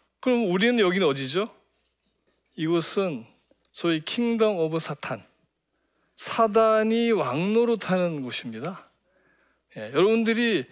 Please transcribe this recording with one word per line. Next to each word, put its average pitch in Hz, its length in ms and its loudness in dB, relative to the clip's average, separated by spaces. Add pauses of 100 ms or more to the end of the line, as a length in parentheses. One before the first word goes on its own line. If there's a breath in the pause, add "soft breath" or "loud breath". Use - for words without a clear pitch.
(200)
그럼 240 320 0
우리는 226 280 2
여기는 185 260 2
어디죠? 143 480 -2 (1000)
이곳은 165 720 -2 (440)
소위 - 320 -2
킹덤 220 540 0
오브 160 220 -2
사탄, 127 440 -10 (920)
사단이 220 960 2
왕노릇하는 180 1120 0
곳입니다. 123 680 -10 (880)
예, 110 140 -12
여러분들이 220 800 2